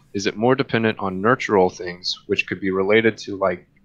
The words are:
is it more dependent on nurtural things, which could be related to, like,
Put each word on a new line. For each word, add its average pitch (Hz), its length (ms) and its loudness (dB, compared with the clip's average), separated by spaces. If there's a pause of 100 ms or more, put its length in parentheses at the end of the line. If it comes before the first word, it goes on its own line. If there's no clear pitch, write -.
(120)
is 101 140 -6
it - 100 -2
more 120 180 2
dependent 113 440 0
on 95 240 -4
nurtural 104 480 4
things, 90 560 -8
which 98 200 -2
could 92 140 -8
be 98 100 -2
related 107 480 2
to, 101 180 -12
like, 95 300 -2 (180)